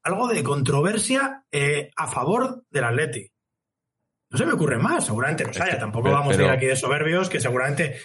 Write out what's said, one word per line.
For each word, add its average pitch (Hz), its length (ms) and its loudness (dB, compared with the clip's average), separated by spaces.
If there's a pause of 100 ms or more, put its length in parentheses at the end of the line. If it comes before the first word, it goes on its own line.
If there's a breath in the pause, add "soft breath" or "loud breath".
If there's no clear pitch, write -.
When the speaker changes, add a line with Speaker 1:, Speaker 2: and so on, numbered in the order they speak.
Speaker 1:
algo 196 240 -2
de 196 160 0
controversia, 175 1080 0
eh, 143 440 -2
a 160 120 -4
favor 247 640 -2
del 139 140 -2
Atleti. 123 480 -2 (1000)
No - 60 -4
se - 80 2
me 330 80 2
ocurre 139 240 0
más, 285 280 0
seguramente 131 380 -2
los 113 120 -8
Speaker 2:
Es 151 60 -2
Speaker 1:
haya, 180 120 0
Speaker 2:
que, 135 60 -4
Speaker 1:
tampoco 110 260 -4
Speaker 2:
pero, - 100 4
Speaker 1:
vamos - 160 2
a 95 40 4
ir 95 60 6
Speaker 2:
pero - 120 6
Speaker 1:
aquí 127 140 0
de 131 80 4
soberbios, 151 540 0
que 139 100 -2
seguramente 131 640 -2